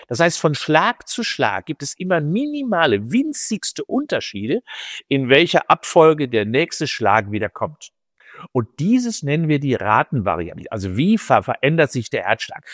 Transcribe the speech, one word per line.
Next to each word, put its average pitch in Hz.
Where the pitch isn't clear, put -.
Das 120
heißt, 170
von 151
Schlag 165
zu -
Schlag 101
gibt -
es 143
immer 180
minimale, 170
winzigste 240
Unterschiede, 156
in 135
welcher 160
Abfolge 156
der 113
nächste 143
Schlag 104
wieder 104
kommt. -
Und 117
dieses 233
nennen 156
wir 151
die 139
Ratenvariabilität. 98
Also 95
wie 196
ver-, 117
verändert 147
sich 120
der 107
Herzschlag? -